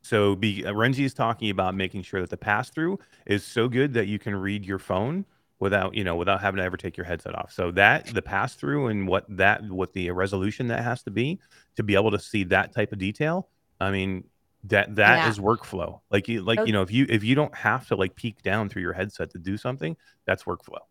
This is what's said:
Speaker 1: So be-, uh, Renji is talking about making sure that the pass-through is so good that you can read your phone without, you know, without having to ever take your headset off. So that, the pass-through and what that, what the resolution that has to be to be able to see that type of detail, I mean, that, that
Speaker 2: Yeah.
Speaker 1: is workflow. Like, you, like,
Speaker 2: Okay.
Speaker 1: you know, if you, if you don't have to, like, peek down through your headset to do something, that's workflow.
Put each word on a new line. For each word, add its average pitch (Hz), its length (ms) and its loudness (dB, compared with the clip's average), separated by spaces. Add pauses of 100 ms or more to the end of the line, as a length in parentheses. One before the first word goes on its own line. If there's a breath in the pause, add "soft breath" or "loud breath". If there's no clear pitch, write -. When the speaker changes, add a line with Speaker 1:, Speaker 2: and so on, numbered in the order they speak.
Speaker 1:
So 101 340 4
be-, 101 300 -2
uh, 101 60 -4
Renji 123 320 2
is 135 100 -2
talking 113 360 -2
about 92 240 0
making 95 280 -4
sure 95 180 -6
that 87 100 -6
the 90 60 -6
pass-through 156 600 -2 (280 soft breath)
is 101 180 0
so 120 240 0
good 127 260 2
that 110 120 0
you 104 120 -4
can 101 180 -6
read 98 300 -4
your 95 120 -4
phone 123 460 -2 (340)
without, 95 360 2
you 107 100 -2
know, 85 120 0
without 92 260 0
having 98 160 0
to 92 60 0
ever 92 120 -2
take 92 220 -8
your 92 80 -8
headset 87 280 -6
off. 90 160 -10
So 90 200 -2
that, 107 380 4
the 110 120 -2
pass-through 135 680 -4
and 101 200 -2
what 92 160 0 (140)
that, 101 260 4
what 92 300 -6
the 87 160 -4
resolution 98 560 -2
that 117 180 -4
has 120 200 -4
to - 60 -8
be 127 280 -2 (380 soft breath)
to 110 60 -2
be 104 120 2
able 107 160 6
to 101 80 2
see 98 260 -2
that 95 300 2
type 107 180 0
of 104 60 -10
detail, 151 500 -2 (320)
I 95 100 0
mean, 95 340 -2 (400)
that, 101 320 2
that 107 200 8
Speaker 2:
Yeah. 160 140 2
Speaker 1:
is 104 80 -4
workflow. 98 640 -2 (100)
Like, 101 180 0
you, 113 140 -4
like, 113 160 2
Speaker 2:
Okay. 220 80 2
Speaker 1:
you 107 80 2
know, 98 80 4
if 92 80 -2
you, 127 180 4
if 107 160 2
you 123 100 4
don't 147 200 0
have 120 340 0
to, 104 80 0
like, 95 200 0
peek - 260 -8
down 101 260 0
through 98 140 -6
your 85 100 -4
headset 92 380 -6
to - 80 -14
do 92 180 -4
something, 143 400 -6 (300 soft breath)
that's 98 180 -2
workflow. 82 360 -10 (100)